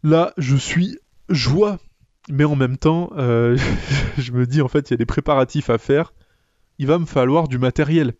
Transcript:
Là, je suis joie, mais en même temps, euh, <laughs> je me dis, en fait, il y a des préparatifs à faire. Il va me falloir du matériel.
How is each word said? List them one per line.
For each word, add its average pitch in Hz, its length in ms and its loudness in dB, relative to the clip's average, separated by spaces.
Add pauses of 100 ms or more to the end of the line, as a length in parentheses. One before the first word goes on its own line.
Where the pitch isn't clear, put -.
Là, 160 360 2
je 139 180 0
suis 175 420 -2 (300)
joie, 175 500 0 (500)
mais 139 140 0
en 151 140 2
même 131 220 0
temps, 170 380 0
euh, 120 400 2 (320)
<laughs> 139 300 -2
je 123 140 -6
me 123 120 0
dis, 139 160 0
en 135 60 2
fait, 143 240 -2
il - 40 0
y - 0 -
a - 40 -4
des - 80 0
préparatifs - 640 -2
à 113 80 2
faire. 147 340 -2 (680)
Il 135 100 -4
va 165 100 2
me 165 80 -2
falloir 143 400 2
du 127 120 -4
matériel. 143 600 0